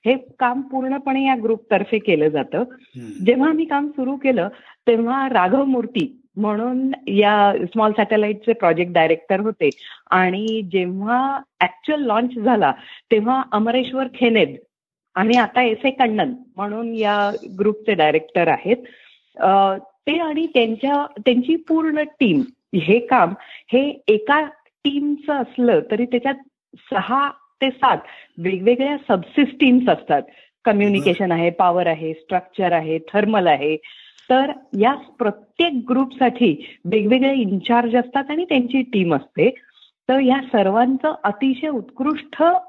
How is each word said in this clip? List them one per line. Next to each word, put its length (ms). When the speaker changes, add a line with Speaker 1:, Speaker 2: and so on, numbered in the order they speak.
Speaker 1:
हे 120
काम 220
पूर्णपणे 640
या 180
ग्रुपतर्फे 560
केलं 300
जातं. 280
Speaker 2:
हम्म. 680
Speaker 1:
जेव्हा 240
आम्ही 160
काम 220
सुरू 280
केलं 320
तेव्हा 420
राघव 360
मूर्ती 560
म्हणून 560
या 580
स्मॉल 260
सॅटेलाइटचे 640
प्रोजेक्ट 380
डायरेक्टर 480
होते 300
आणि 500
जेव्हा 680
ॲक्च्युअल 420
लॉन्च 300
झाला 400
तेव्हा 400
अमरेश्वर 560
खेनेद 480
आणि 220
आता 240
एस 240
ए 60
कण्णन 420
म्हणून 400
या 360
ग्रुपचे 340
डायरेक्टर 540
आहेत. 300
अ, 400
ते 420
आणि 260
त्यांच्या, 600
त्यांची 300
पूर्ण 480
टीम 380
हे 260
काम 340
हे 640
एका 420
टीमचं 500
असलं 460
तरी 140
त्याच्यात 280
सहा 540
ते 400
सात 280
वेगवेगळ्या 600
सबसिस्टीम्स 920
असतात. 320
कम्युनिकेशन 640
Speaker 2:
बरं. 100
Speaker 1:
आहे, 100
पॉवर 380
आहे, 260
स्ट्रक्चर 580
आहे, 280
थर्मल 480
आहे. 300
तर 220
या 220
प्रत्येक 800
ग्रुपसाठी 960
वेगवेगळे 500
इन्चार्ज 600
असतात 340
आणि 160
त्यांची 360
टीम 340
असते. 340
तर 100
या 240
सर्वांचं 800
अतिशय 440
उत्कृष्ट 760